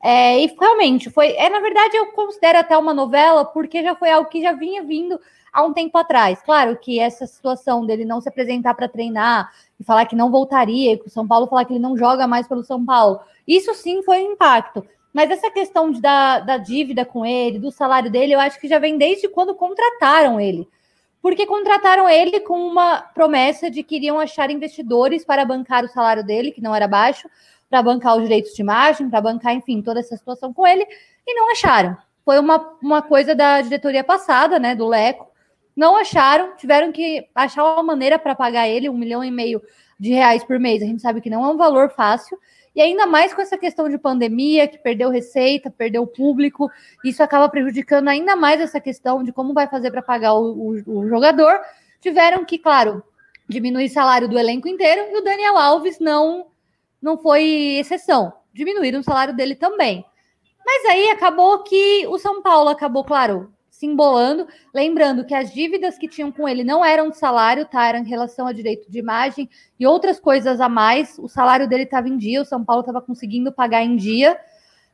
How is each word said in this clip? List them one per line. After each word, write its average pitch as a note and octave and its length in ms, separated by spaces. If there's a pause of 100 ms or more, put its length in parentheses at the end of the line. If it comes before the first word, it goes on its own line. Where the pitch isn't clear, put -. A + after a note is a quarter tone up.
é, B3 400
e D#4+ 60 (100)
realmente, F#4 520
foi, D4+ 220
é, D#4+ 180
na G4+ 100
verdade, G#4+ 380
eu G#4+ 160
considero G4+ 460
até E4 180
uma D#4 160
novela, C#4+ 500
porque D#4+ 400
já F4 100
foi E4+ 160
algo D#4 200
que E4 120
já F4 120
vinha E4+ 280
vindo E4 380 (320)
há D4 120
um D#4 100
tempo E4 240
atrás. A#3+ 440
Claro C4 360
que A#3 220
essa A#3+ 260
situação B3+ 600
dele A3 200
não A3+ 160
se - 80
apresentar B3 440
pra A#3+ 140
treinar A3+ 640 (280)
e G#3 40
falar A3+ 220
que A#3 100
não A#3 140
voltaria, B3+ 640
e A3 40
que A3 100
o - 20
São A3 180
Paulo A#3 200
falar B3 180
que B3 80
ele B3 60
não B3 180
joga B3+ 300
mais A#3+ 200
pelo B3 160
São B3 220
Paulo, A3 340 (280)
isso F#4+ 260
sim F#4 300
foi F#4+ 200
um G4+ 100
impacto. B3+ 520 (260)
Mas D4+ 200
essa F#4+ 180
questão F#4 420
de, A#3+ 100
da, C4+ 380
da C4 180
dívida B3 460
com B3 220
ele, A#3+ 320
do A#3+ 140
salário C4 400
dele, C4 220
eu C#4 60
acho C#4+ 200
que - 80
já D4+ 100
vem D#4 200
desde F#4 300
quando F#4 280
contrataram F4+ 840
ele. F#3 280 (540)
Porque F#4+ 240
contrataram G4+ 640
ele F4+ 340
com F#4 140 (120)
uma F4 340
promessa C#4+ 680
de C4+ 140
que D4+ 120
iriam D4 240
achar D4 320
investidores D4 760
para C#4 180
bancar B3+ 400
o B3 60
salário A3+ 340
dele, A3 280
que - 100
não A3 140
era G#3 120
baixo, G#3+ 400 (420)
pra B3+ 140
bancar A#3+ 320
os A3+ 80
direitos A3 300
de - 80
imagem, C4 480
pra A3 100
bancar, A#3 340
enfim, B3 280
toda A3+ 180
essa A#3 160
situação - 380
com F#4 120
ele, F#4+ 200 (400)
e B4 80
não A4+ 180
acharam. A3 460 (260)
Foi C#4+ 160
uma, D#4 420
uma D4+ 200
coisa D4+ 320
da C#4+ 280
diretoria C4+ 420
passada, D#4+ 560
né, B3 160
do A3+ 120
Leco. A3+ 400 (480)
Não D#4+ 220
acharam, F4+ 580
tiveram D4 360
que D#4+ 420
achar C4+ 300
uma D#4+ 200
maneira D4 340
pra C#4+ 180
pagar A#3+ 320
ele A#3+ 220
um B3 80
milhão A#3 260
e B3+ 80
meio A#3 300 (380)
de G#3+ 140
reais B3 300
por B3+ 160
mês. A3+ 220
A G#3 40
gente A3 160
sabe A#3 180
que A3 100
não A3+ 140
é C4+ 60
um D#4 80
valor C#4+ 320
fácil, A#3+ 480 (380)
e D4+ 60
ainda F#4 260
mais E4+ 260
com - 80
essa G4 160
questão D#4+ 320
de C#4+ 80
pandemia, C4+ 720
que D4 100
perdeu A#3+ 320
receita, B3+ 600
perdeu A#3 340
público, C#4 640 (340)
isso B3+ 200
acaba C#4+ 260
prejudicando C#4 580
ainda D#4+ 280
mais D#4 260
essa D#4+ 180
questão C4 440
de A#3+ 100
como C4 200
vai C#4+ 140
fazer C4 220
pra B3 140
pagar A3+ 320
o, A3 400 (100)
o, G#3+ 140
o G#3 100
jogador. D4+ 500 (400)
Tiveram F4 460
que, E4 140
claro, A#3 440 (460)
diminuir B3 380
o - 20
salário B3+ 400
do A#3 80
elenco A#3+ 300
inteiro, F#4 340 (100)
e G4+ 60
o G4+ 60
Daniel G4+ 340
Alves D#4 420
não, D#4+ 460 (560)
não D#4 160
foi D4+ 600
exceção. C#4+ 540 (200)
Diminuíram C4+ 460
o C#4 40
salário C4+ 320
dele C4+ 200
também. D4+ 500 (580)
Mas B4+ 220
aí G4 240
acabou F#4 540
que G4+ 440
o F4+ 120
São G4+ 240
Paulo D4+ 260
acabou, C#4 340
claro, A3 480 (160)
se - 180
embolando. C#4+ 600 (280)
Lembrando C#4 520
que C4 80
as C4 180
dívidas E4 460
que D#4+ 100
tinham D4 240
com D4 160
ele B3+ 180
não D4+ 180
eram D#4 260
de D#4 80
salário, B3 480
tá? A#3+ 220
Eram A#3 120
em A#3 80
relação A#3+ 380
a B3 60
direito G#3+ 400
de A#3 80
imagem B3 500 (300)
e B3+ 80
outras F4 320
coisas C4 400
a B3+ 100
mais. A#3 480
O B3 120
salário C4 380
dele B3+ 180
tava B3+ 240
em C4 80
dia, A#3 240
o C#4 40
São B3 180
Paulo A#3+ 200
tava B3 180
conseguindo B3 520
pagar A3+ 280
em A#3+ 140
dia. A#3 420 (560)